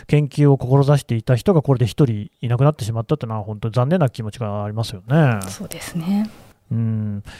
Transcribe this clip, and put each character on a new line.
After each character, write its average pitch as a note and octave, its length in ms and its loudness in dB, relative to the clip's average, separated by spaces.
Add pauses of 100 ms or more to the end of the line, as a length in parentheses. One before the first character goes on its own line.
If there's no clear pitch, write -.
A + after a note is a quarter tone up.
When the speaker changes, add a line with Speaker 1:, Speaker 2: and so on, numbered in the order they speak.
Speaker 1:
研 D3 180 4
究 D3 240 4
を C3+ 80 6
志 C3+ 420 4
し - 40 -8
て A#2+ 100 -4
い A2 80 -2
た B2+ 140 2
人 F#3 180 2
が D#3 80 4
こ C#3 120 2
れ A#2+ 40 2
で B2 80 2
一 C#3+ 180 2
人 G#2+ 240 0 (120)
い - 80 -4
な A#2+ 100 0
く C3+ 60 2
な D3+ 80 4
っ - 20 -20
て A2+ 100 -10
し A2 80 -4
ま A2+ 100 -4
っ - 20 -16
た D#3 100 -4
っ D3+ 40 0
て A#2+ 80 -8
の A2 100 -6
は G#2 80 -8
本 G#2 160 -10
当 A2+ 80 -4
に G#2 60 -6
残 B2+ 140 2
念 F3+ 120 0
な C3 100 2
気 - 140 -8
持 G#2 80 -10
ち - 80 -14
が G#2 240 -6
あ G#2 40 -6
り G#2 60 -8
ま A2+ 80 -4
す G#2+ 140 -8
よ F2+ 120 -18
ね。 C3+ 300 2 (100)
Speaker 2:
そ E3 180 -12
う - 20 -14
で - 120 -14
す - 140 -12
ね。 G3 340 -2 (440)
Speaker 1:
う A2+ 40 -2
ん。 G#2+ 460 -4 (180)